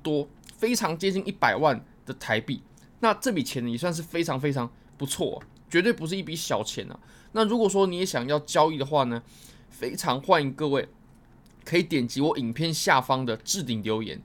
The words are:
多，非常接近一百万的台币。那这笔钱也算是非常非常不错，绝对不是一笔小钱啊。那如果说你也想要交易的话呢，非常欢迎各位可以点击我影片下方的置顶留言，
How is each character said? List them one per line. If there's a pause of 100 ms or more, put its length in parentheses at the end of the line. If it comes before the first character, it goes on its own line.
多， (280)
非
常
接
近
一
百
万 (240)
的
台
币。 (380)
那
这
笔
钱
也
算
是
非
常
非
常 (300)
不
错， (300)
绝
对
不
是
一
笔
小
钱
啊。 (340)
那
如
果
说
你
也
想
要
交
易
的
话
呢， (480)
非
常
欢
迎
各
位 (760)
可
以
点
击
我
影
片
下
方
的
置
顶
留
言，